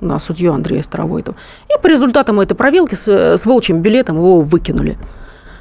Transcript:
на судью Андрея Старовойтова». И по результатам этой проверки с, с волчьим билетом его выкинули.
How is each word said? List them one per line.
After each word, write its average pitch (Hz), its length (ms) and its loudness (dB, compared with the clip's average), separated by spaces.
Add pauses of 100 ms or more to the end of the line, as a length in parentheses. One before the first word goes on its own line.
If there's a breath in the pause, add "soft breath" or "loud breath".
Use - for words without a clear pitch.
на 170 180 -4
судью 170 340 -2
Андрея 156 280 -2
Старовойтова». - 560 -6 (300 loud breath)
И 587 140 0
по 370 60 2
результатам 254 540 2
этой 180 140 -2
проверки 285 400 2
с, - 120 -4
с 175 380 2
волчьим 208 360 2
билетом 208 360 0
его 175 240 4
выкинули. 151 560 -2 (640 loud breath)